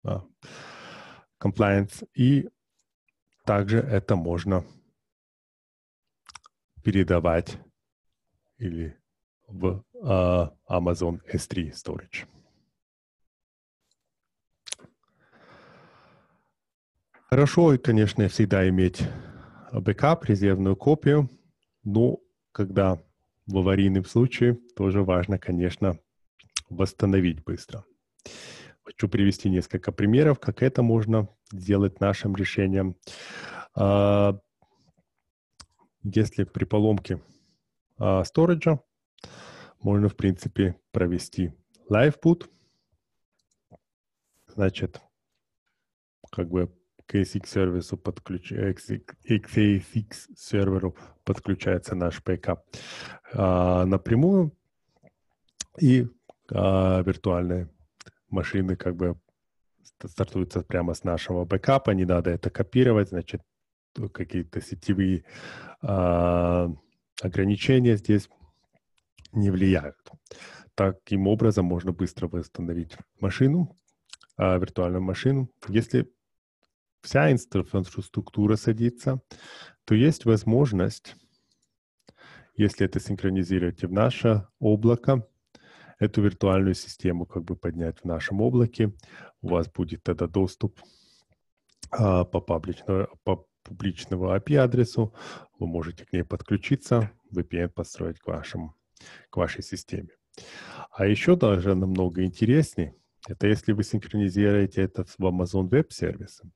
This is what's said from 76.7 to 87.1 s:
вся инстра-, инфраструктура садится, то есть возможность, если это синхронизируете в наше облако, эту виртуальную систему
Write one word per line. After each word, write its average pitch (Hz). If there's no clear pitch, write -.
вся 151
инстра-, 98
инфраструктура 101
садится, 117
то 110
есть 143
возможность, 110
если 101
это 95
синхронизируете 92
в 87
наше 110
облако, 117
эту 104
виртуальную 95
систему 87